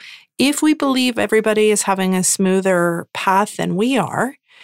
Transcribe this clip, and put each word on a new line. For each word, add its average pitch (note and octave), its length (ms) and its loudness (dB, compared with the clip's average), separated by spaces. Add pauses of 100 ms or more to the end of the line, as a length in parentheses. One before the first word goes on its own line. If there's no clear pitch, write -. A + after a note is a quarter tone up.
(380)
if C#4+ 240 0
we D#4 100 4
believe B3+ 460 0
everybody G#3+ 520 2
is G3+ 120 0
having F#3+ 320 0
a F#3 100 0
smoother F#3 880 0
path - 440 0
than E3+ 200 -4
we A#3+ 220 0
are, G3 380 -4 (280)